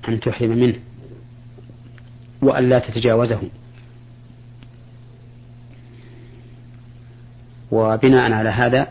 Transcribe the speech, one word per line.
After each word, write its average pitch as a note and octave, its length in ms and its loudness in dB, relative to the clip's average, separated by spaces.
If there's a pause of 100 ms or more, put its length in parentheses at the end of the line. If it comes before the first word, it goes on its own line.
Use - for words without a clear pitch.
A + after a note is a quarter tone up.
أن A2+ 120 -4
تحرم A#2 300 -4
منه A#2 240 0 (1700)
وأن C3+ 260 2
لا B2+ 100 4
تتجاوزه. A#2 640 -2 (4000)
وبناء A#2 640 2
على A2 160 0
هذا B2 420 0